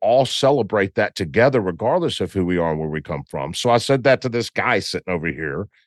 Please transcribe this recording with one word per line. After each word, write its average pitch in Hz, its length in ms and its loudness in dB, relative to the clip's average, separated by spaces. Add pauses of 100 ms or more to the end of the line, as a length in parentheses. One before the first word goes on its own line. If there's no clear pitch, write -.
all 123 260 4
celebrate 107 680 2
that 104 220 0
together, 113 440 2
regardless 113 600 -2
of 90 120 -4
who 95 120 0
we 87 140 0
are 82 120 0
and 78 100 -2
where 78 80 -4
we 78 120 -4
come 73 240 -8
from. 71 300 -8
So - 160 0
I 117 80 6
said 135 260 0
that 131 180 4
to 127 60 -6
this 117 220 -4
guy 107 280 0
sitting 92 340 -6
over 85 140 -4
here. 76 420 -6 (180)